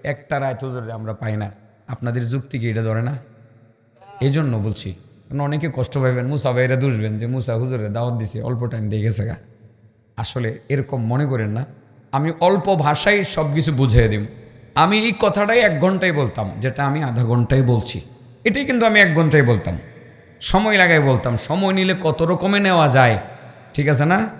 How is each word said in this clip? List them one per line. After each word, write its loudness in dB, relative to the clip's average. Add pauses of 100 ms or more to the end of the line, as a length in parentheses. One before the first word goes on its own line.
একটা -6
রাত -6
হুজুরে -8
আমরা -8
পাই -6
না।" -6 (360)
আপনাদের -6
যুক্তি -6
কি -2
এটা -2
ধরে -2
না? -4 (1040)
এই 2
জন্য 0
বলছি, -4 (340)
কারণ -6
অনেকে -2
কষ্ট -4
পাইবেন, 0
মুসা -2
ভাইরা 2
দুষবেন -2
যে, -4
"মুসা -4
হুজুরে -4
দাওয়াত -2
দিছে, -6
অল্প -4
টাইম -4
দিয়ে -2
গেছে -2
গা।" -6 (840)
আসলে -6 (100)
এরকম -2
মনে 0
করেন -2
না, -4 (460)
আমি -2
অল্প 2
ভাষায় 2
সব -4
কিছু 0
বুঝিয়ে 4
দিব। -2 (500)
আমি 4
এই 0
কথাটাই 2
এক 2
ঘন্টায় 2
বলতাম, -2
যেটা -4
আমি -2
আধা 0
ঘন্টায় 2
বলছি, 0 (420)
এটাই 0
কিন্তু 0
আমি 4
এক 4
ঘন্টায় 4
বলতাম, 0 (640)
সময় 2
লাগাই 6
বলতাম। 2
সময় -2
নিলে 2
কত 0
রকমে 0
নেওয়া 4
যায়, 4 (540)
ঠিক 0
আছে 2
না? 0 (100)